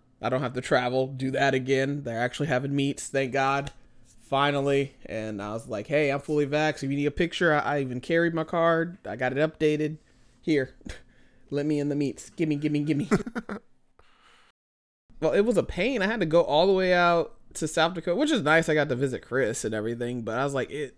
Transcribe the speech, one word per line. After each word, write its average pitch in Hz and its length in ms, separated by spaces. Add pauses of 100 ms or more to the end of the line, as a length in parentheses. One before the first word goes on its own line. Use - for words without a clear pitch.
(220)
I 110 80
don't 127 100
have 123 140
to 127 80
travel, 131 460
do 135 240
that 135 220
again. 135 500
They're 117 160
actually 123 260
having 139 280
meets, 139 340
thank 135 240
God, 139 380 (360)
finally. 139 880 (100)
And 107 380
I 104 100
was 113 160
like, 107 200
"Hey, 143 220
I'm 139 100
fully 147 260
vaxxed. 151 380
If 135 60
you 139 60
need 143 100
a 143 40
picture, 170 420
I, 147 60
I 143 220
even 127 200
carried 165 320
my 160 120
card. 165 520 (100)
I 104 100
got 127 200
it - 20
updated. 151 600 (420)
Here, 143 340 (380)
<laughs> - 380
let 143 160
me 151 140
in 143 100
the 143 60
meets. 143 340
Gimme, 156 260
gimme, 147 240
gimme." 147 340
<laughs> - 40 (2000)
Well, 156 140
it 202 140
was 233 100
a 165 60
pain. 208 400
I 185 40
had 226 140
to 175 60
go 160 160
all 156 240
the 196 80
way 185 180
out 175 440 (180)
to - 120
South 165 280
Dakota, 175 220
which 185 140
is 220 120
nice. 156 260
I 156 60
got 147 160
to 131 40
visit 127 280
Chris 117 420
and 110 100
everything, 117 460
but 113 180
I 135 60
was 143 80
like, 131 180
it 143 280